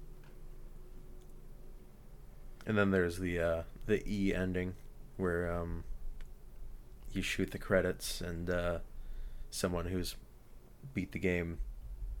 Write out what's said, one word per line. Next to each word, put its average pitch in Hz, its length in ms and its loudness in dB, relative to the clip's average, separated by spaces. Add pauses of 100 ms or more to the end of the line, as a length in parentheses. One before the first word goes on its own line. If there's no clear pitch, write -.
(2750)
And 107 120 4
then 98 140 8
there's 87 260 6
the, 87 220 2
uh, 85 240 4 (240)
the 107 200 6
E 98 260 4
ending 90 420 2 (420)
where, 87 340 4
um, 85 320 0 (1300)
you 98 100 2
shoot - 300 2
the 98 60 -4
credits - 640 4
and, 87 280 -2
uh, 87 300 4 (680)
someone 90 360 2
who's 90 300 0 (800)
beat 87 180 0
the 104 80 -2
game 87 380 4 (640)